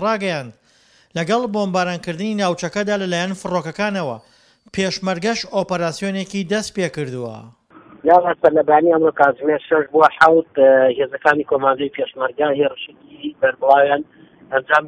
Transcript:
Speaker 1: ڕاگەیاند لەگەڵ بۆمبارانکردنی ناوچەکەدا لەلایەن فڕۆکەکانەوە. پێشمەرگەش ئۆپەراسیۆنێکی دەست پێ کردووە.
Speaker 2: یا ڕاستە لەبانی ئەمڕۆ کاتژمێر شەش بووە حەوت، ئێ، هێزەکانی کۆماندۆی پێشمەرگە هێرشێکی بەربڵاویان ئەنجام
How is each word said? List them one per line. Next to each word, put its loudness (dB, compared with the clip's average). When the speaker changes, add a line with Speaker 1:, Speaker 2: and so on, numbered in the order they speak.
Speaker 1:
ڕاگەیاند -4
لەگەڵ 0
بۆمبارانکردنی -4
ناوچەکەدا -2
لەلایەن -4
فڕۆکەکانەوە. -4
پێشمەرگەش -4
ئۆپەراسیۆنێکی -4
دەست -4
پێ -2
کردووە. -8
Speaker 2:
یا 8
ڕاستە 0
لەبانی 4
ئەمڕۆ 2
کاتژمێر 0
شەش 2
بووە 4
حەوت، 4
ئێ، 8
هێزەکانی 0
کۆماندۆی 0
پێشمەرگە -4
هێرشێکی -8
بەربڵاویان 4
ئەنجام 0